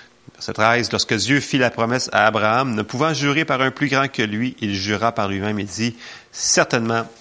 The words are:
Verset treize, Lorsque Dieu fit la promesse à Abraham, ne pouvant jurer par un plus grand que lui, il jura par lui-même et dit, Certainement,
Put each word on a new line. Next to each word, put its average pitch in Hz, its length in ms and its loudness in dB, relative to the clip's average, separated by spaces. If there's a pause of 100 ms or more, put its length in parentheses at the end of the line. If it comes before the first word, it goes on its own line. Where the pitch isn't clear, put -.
(340)
Verset - 200 -10
treize, 117 360 2
Lorsque 113 240 0
Dieu 117 260 2
fit - 180 -2
la 120 120 4
promesse 117 420 -2
à 107 140 6
Abraham, 110 480 2
ne 107 80 -2
pouvant 139 300 -2
jurer 143 320 0
par 135 160 -2
un 131 100 2
plus 135 180 -2
grand 135 200 2
que 131 140 -4
lui, 107 380 -2
il 101 140 -2
jura 104 380 0
par 104 160 0
lui-même 101 300 -2
et 95 60 -4
dit, 110 300 -4 (400)
Certainement, 117 720 0 (140)